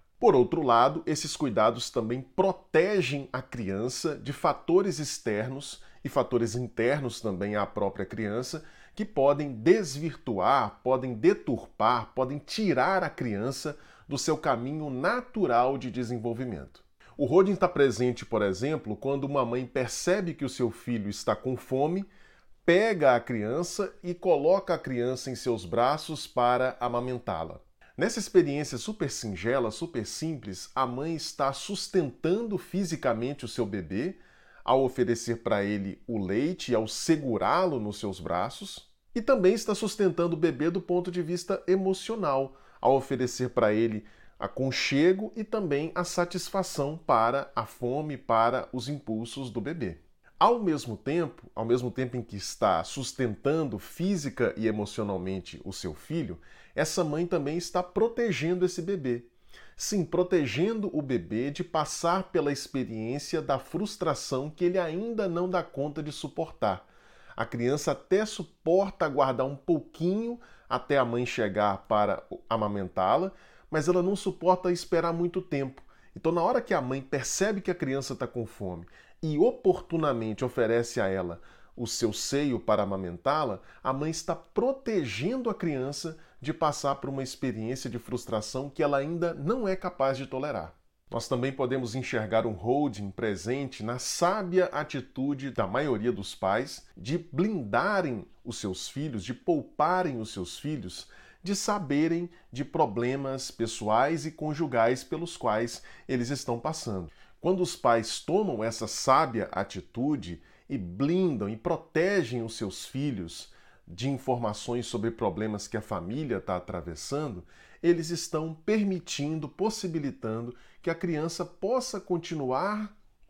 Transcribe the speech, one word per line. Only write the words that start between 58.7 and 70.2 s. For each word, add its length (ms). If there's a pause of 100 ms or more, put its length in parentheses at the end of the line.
bebê. 440 (520)
Sim, 280
protegendo 920
o 60
bebê 480
de 140
passar 600
pela 280
experiência 920
da 160
frustração 920
que 160
ele 140
ainda 500
não 220
dá 140
conta 360
de 120
suportar. 760 (500)
A 80
criança 460
até 340
suporta 800
aguardar 420
um 100
pouquinho 800 (300)